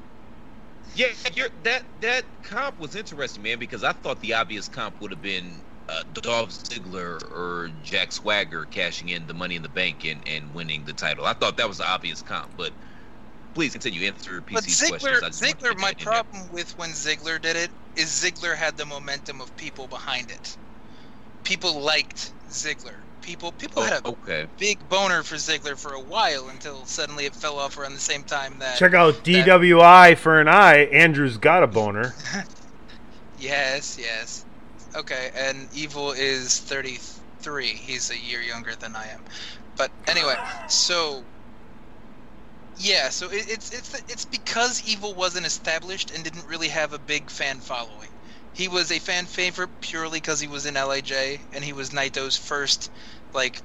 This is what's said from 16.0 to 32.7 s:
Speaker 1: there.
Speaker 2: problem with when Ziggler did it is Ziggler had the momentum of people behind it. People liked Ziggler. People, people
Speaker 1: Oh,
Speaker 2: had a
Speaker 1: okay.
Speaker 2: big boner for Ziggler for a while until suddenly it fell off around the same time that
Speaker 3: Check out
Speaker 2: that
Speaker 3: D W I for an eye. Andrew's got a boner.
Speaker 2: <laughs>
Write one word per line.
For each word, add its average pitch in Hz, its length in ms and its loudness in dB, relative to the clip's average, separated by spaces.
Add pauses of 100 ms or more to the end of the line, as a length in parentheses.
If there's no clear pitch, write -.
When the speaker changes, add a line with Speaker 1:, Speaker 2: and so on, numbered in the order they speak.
Speaker 1:
there. 214 80 0
Speaker 2:
problem 208 380 -4
with 175 260 -6
when 170 140 -4
Ziggler 151 500 -4
did 165 140 0
it 170 160 -2 (240)
is 156 140 -2
Ziggler 175 460 -2
had 151 220 -2
the 151 80 -6
momentum 139 560 -10
of 123 160 -14
people 135 300 -12
behind 127 420 -8
it. - 260 -14 (880)
People 180 360 -2
liked 147 520 -2 (200)
Ziggler. 143 420 -8 (300)
People, 170 300 -10
people - 280 -4
Speaker 1:
Oh, 226 40 2
Speaker 2:
had 175 200 -2
a - 40 -4
Speaker 1:
okay. 82 380 -6 (120)
Speaker 2:
big 202 300 -2
boner 185 340 2
for 160 120 -10
Ziggler 147 400 -4
for 143 180 -12
a 135 60 -10
while 143 500 -2
until 131 360 -14
suddenly 147 400 -6
it 139 100 -4
fell 151 220 -4
off 139 220 -6
around 139 140 -8
the 139 60 -14
same 143 240 -2
time 135 360 -6
that 131 180 -4
Speaker 3:
Check 180 160 8
out 165 220 10
Speaker 2:
that - 80 -14
Speaker 3:
D 180 180 6
W 175 400 12
I 175 320 12
for 160 260 8
an 151 80 8
eye. 160 380 12
Andrew's 143 520 6
got 160 260 8
a 135 40 6
boner. 107 460 0 (180)
Speaker 2:
<laughs> 190 120 -4 (960)